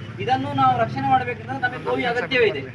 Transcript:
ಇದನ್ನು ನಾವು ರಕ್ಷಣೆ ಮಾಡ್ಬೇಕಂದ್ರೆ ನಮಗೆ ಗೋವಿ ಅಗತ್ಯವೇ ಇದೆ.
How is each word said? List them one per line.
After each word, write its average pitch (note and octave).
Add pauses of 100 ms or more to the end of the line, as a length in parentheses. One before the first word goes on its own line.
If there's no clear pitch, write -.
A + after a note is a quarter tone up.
(220)
ಇದನ್ನು C4
ನಾವು C4
ರಕ್ಷಣೆ C4+
ಮಾಡ್ಬೇಕಂದ್ರೆ B3
ನಮಗೆ B3
ಗೋವಿ B3
ಅಗತ್ಯವೇ A#3+
ಇದೆ. D3+ (160)